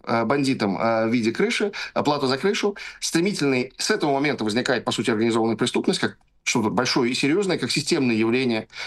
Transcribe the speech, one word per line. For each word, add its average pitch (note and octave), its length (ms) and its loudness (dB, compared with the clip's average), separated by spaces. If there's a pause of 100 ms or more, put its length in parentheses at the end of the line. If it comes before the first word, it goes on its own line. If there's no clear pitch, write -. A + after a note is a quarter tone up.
э, A#2 200 0
бандитам, A#2 520 0
э, A2+ 300 0
в A2+ 60 0
виде A#2 200 0
крыши, G#3 400 0 (220)
оплату C#3+ 320 0
за C3 100 0
крышу. G3+ 400 0 (240)
Стремительный, D3+ 800 0
с - 120 -2
этого E3 220 0
момента C3+ 320 0
возникает, A#2 400 0
по B2+ 60 -2
сути, - 200 -2
организованная A2+ 460 2
преступность, A#2+ 440 0
как G#2 180 -4 (280)
что-то G3+ 220 0
большое B2+ 420 2
и C3+ 40 -2
серьёзное, E3+ 420 2
как B2 140 -4
системное C3+ 440 0
явление, A2+ 540 0 (180)